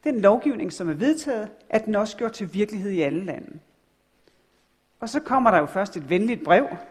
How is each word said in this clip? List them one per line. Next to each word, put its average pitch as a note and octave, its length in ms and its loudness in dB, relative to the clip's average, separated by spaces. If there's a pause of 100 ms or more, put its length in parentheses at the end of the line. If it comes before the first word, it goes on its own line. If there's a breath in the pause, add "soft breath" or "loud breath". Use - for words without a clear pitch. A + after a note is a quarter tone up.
den C4 160 0
lovgivning, G#3+ 520 4
som F3 160 -6
er D#3 60 -2
vedtaget, A#3 560 -2 (180)
at G#3+ 160 0
den A3 100 -2
også A3 220 -2
gjort A3+ 160 -4
til F3 220 -10
virkelighed G3+ 360 -4
i F#3 100 0
alle D#3+ 240 -2
lande. - 340 -12 (1400)
Og A3+ 80 -8
så C#4+ 120 -2
kommer B3+ 300 4
der F3+ 80 6
jo D3 80 4
først G3 300 -4
et C#3+ 140 -8
venligt A3 340 0
brev C4+ 240 6 (220)